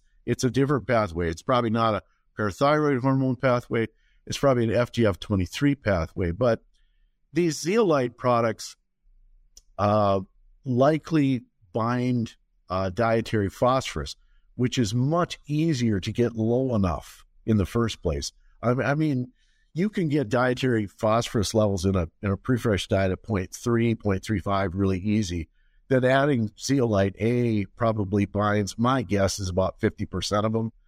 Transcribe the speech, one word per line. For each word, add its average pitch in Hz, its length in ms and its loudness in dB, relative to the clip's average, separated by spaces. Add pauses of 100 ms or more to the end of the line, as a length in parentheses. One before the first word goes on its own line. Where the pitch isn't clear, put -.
(240)
it's - 200 -2
a 127 60 2
different 131 360 0
pathway. 87 420 0
It's 82 140 -6
probably 123 260 0
not 113 280 2
a 92 60 -4 (360)
parathyroid 139 640 0
hormone 131 340 0
pathway. 123 520 0 (380)
It's - 120 -8
probably 127 260 2
an 110 100 0
F 117 180 0
G 120 120 2
F 98 140 2
twenty-three 107 560 0
pathway. 90 560 -2
But 113 320 0 (720)
these 160 260 0
zeolite 156 560 0
products, 117 600 -2 (1000)
uh, 101 440 2 (440)
likely 135 760 0 (320)
bind, 120 640 -2 (340)
uh, 95 180 -2
dietary 113 640 0
phosphorus, 123 680 -2 (380)
which 123 240 -2
is 110 160 0
much 151 520 0
easier 147 540 0
to 107 120 -6
get 117 240 0
low 117 380 0
enough 92 500 -2 (200)
in 113 120 2
the 104 100 2
first 117 340 -2
place. 73 320 -4 (300)
I, 113 80 0
I 127 240 0
mean, 147 380 -2 (420)
you 190 160 -2
can 185 180 -2
get 139 200 0
dietary 123 580 0
phosphorus 110 680 0
levels 101 320 2
in 95 120 2
a, 85 100 0 (160)
in 101 80 -2
a 98 60 0
pre-fresh 113 500 -2
diet 95 240 0
at 92 120 -4
point 95 300 -4
three, 117 420 0
point 101 280 -2
three 110 160 -2
five 98 360 -2
really 95 260 0
easy. 98 480 -2 (400)
Then 127 160 2
adding 131 540 2
zeolite 107 600 0
A 117 460 0 (120)
probably 107 480 0
binds, 104 540 -2
my 123 240 0
guess 98 380 0
is 95 80 -6
about 92 320 -2
fifty 107 260 -2
percent 101 400 -2
of 110 60 0
them. 113 200 -2 (160)